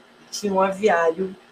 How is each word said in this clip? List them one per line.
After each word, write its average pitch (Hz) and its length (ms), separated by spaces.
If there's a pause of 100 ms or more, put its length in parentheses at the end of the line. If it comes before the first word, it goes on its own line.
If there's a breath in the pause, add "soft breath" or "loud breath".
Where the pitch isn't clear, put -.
(300)
tinha 202 220
um 190 80
aviário 185 760 (180)